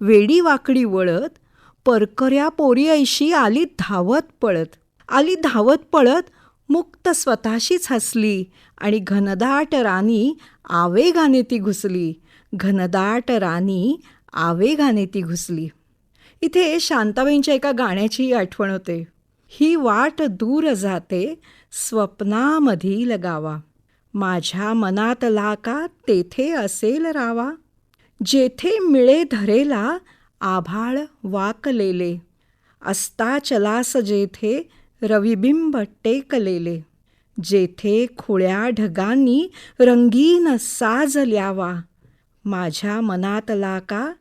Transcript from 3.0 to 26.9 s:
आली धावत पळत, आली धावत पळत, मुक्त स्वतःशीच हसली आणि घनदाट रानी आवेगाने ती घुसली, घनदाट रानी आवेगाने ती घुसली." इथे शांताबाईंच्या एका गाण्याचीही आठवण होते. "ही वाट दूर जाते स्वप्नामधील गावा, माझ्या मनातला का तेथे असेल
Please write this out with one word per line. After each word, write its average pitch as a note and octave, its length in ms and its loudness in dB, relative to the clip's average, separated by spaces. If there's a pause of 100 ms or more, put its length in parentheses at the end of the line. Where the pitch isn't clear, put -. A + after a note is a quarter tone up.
आली C4+ 320 2 (140)
धावत G#3 600 -2
पळत, E3+ 360 -2 (320)
आली D4+ 260 2
धावत C#4 440 2 (140)
पळत, D4 300 4 (460)
मुक्त E4+ 400 -2
स्वतःशीच A#3 800 -2
हसली G#3+ 540 -2 (340)
आणि G#3 200 0
घनदाट G3+ 760 -2
रानी A3+ 600 0 (300)
आवेगाने C4 800 2
ती B3 160 -2
घुसली, F3+ 560 -4 (400)
घनदाट G3 760 0
रानी F#3+ 720 -2 (320)
आवेगाने G#3+ 760 0
ती F#3+ 160 -6
घुसली." E3 460 -6 (720)
इथे E4 400 0
शांताबाईंच्या C4+ 760 0
एका C#4 240 0
गाण्याचीही A3 540 0
आठवण G3+ 380 -2
होते. F3 340 -6 (440)
"ही D#4+ 280 0
वाट C4+ 460 0
दूर C4+ 500 0
जाते F#3+ 680 -4 (320)
स्वप्नामधील A3 1400 -2
गावा, D#3 460 -6 (560)
माझ्या F#3+ 580 -4
मनातला G#3+ 800 0
का A#3+ 320 -6 (220)
तेथे G#3 420 0
असेल C4+ 560 -2